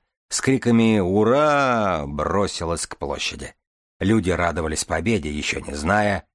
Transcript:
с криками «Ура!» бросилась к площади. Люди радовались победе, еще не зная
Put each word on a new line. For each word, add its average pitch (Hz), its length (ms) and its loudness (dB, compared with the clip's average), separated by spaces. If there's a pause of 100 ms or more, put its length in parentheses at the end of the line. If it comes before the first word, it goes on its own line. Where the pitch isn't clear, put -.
(300)
с - 120 -4
криками 117 580 4
«Ура!» 107 1080 2
бросилась 82 800 -2
к - 100 -16
площади. - 580 -8 (440)
Люди 95 300 2
радовались 82 560 -2
победе, 85 460 -2
еще 73 280 -6
не 71 140 -10
зная 95 600 0